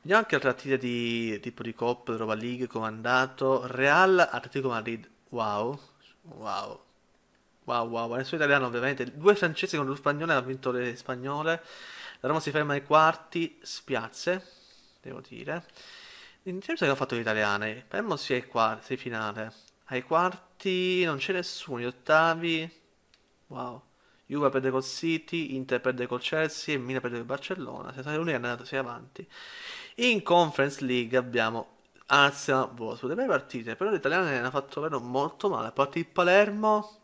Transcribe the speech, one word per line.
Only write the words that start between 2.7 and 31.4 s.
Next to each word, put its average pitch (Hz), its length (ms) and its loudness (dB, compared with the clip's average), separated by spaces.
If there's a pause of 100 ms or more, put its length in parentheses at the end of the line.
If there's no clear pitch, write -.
è - 20 -2
andato, 127 800 0
Real, 147 500 6
Atletico 135 520 2
Madrid, 113 380 -4 (200)
wow, 113 500 -2 (440)
wow. 104 580 -8 (840)
Wow, 117 240 -2
wow, 117 200 -4
wow, 117 80 -4
nessun 135 220 -4
italiano 143 280 4
ovviamente, 123 500 -2
due 180 200 8
francesi 175 400 -2
contro 139 180 -2
due 143 80 -14
spagnoli, 147 300 0
hanno 135 100 4
vinto 131 300 -4
le 123 240 -2
spagnole, 143 680 -4 (580)
la 131 80 -2
Roma 156 120 2
si 151 100 -4
ferma 147 220 0
ai 143 120 -2
quarti, 156 800 4
spiazze, 135 800 -4 (560)
devo 131 200 -14
dire. 147 440 -10 (800)
In 185 100 -8
Champions 247 260 -6
che - 60 0
hanno 139 100 4
fatto 135 180 -2
gli 117 60 -2
italiani, 107 680 0
Palermo 208 300 -2
si - 160 -4
è 127 40 2
ai 123 100 -4
quarti, 110 400 0
sei 127 100 -6
finale, 110 560 -6 (340)
ai 127 160 -4
quarti 180 1000 0
non 156 140 -2
c'è 160 140 -4
nessuno, 165 480 -6
gli 120 40 -4
ottavi, 165 960 2 (680)
wow, 123 320 -10 (460)
Juve 147 220 2
perde 131 220 2
col 131 140 0
City, 160 680 -4
Inter 131 260 -2
perde 123 260 -2
col 123 140 -4
Chelsea 156 540 -2
e 139 40 0
Milan 127 220 -4
perde 120 180 -4
col 117 80 -8
Barcellona, - 680 -8
se 135 100 -12
sei 147 140 -4
l'unica 160 220 0
che 120 60 -6
è 120 40 0
andato, 120 160 -4
sei 135 160 -4
avanti. 120 480 -10 (680)
In 233 260 2
Conference 147 640 4
League 123 320 0
abbiamo 117 560 0 (340)